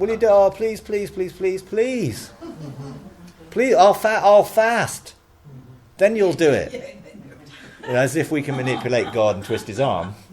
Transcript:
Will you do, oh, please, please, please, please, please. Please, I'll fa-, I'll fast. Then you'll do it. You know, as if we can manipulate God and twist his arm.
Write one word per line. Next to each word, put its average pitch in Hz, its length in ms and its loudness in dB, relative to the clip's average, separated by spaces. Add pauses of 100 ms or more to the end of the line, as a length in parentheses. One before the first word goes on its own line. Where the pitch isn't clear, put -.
Will 202 100 -4
you 226 60 -2
do, 226 120 0
oh, 202 220 6
please, 214 300 -6
please, 208 300 -6
please, 185 220 -6
please, 190 300 -4
please. 214 680 -4 (1200)
Please, 247 240 2
I'll 185 200 6
fa-, 214 280 0
I'll 202 220 6
fast. 220 680 -2 (840)
Then 214 200 2
you'll 190 180 2
do 156 160 4
it. - 480 -4 (880)
You - 60 -8
know, 123 80 0
as 131 160 0
if 156 140 -2
we 151 120 -2
can 139 140 -6
manipulate 123 560 -2
God 107 240 2
and 98 80 -12
twist 107 220 -6
his 104 140 -10
arm. 101 340 -2 (180)